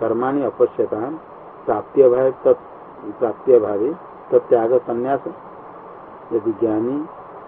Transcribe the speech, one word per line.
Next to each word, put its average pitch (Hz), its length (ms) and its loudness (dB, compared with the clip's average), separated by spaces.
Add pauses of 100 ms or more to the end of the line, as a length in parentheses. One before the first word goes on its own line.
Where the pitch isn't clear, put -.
कर्माणि 127 440 -2
अपश्यताम 120 720 -2 (500)
प्राप्ति 120 360 0
अभाव 131 280 4
तत्, - 880 -4
प्राप्ति 120 340 -2
अभावे 107 420 2 (380)
तत्याग 120 420 2
संन्यास। 127 500 -2 (1080)
यदि 110 200 -2
ज्ञानी 113 540 -2 (420)